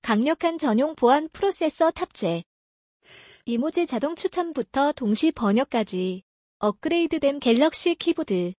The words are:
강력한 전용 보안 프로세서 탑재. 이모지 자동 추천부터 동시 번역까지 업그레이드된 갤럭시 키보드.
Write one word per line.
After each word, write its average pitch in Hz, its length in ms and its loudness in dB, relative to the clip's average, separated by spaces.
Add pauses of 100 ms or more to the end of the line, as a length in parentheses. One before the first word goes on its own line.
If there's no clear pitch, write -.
강력한 311 560 0
전용 294 360 0
보안 294 360 2
프로세서 339 640 0
탑재. 170 520 -4 (1000)
이모지 285 400 0
자동 277 280 -4
추천부터 302 800 -2
동시 254 400 0
번역까지 202 880 -2 (360)
업그레이드된 294 840 0
갤럭시 285 540 2
키보드. 185 640 -2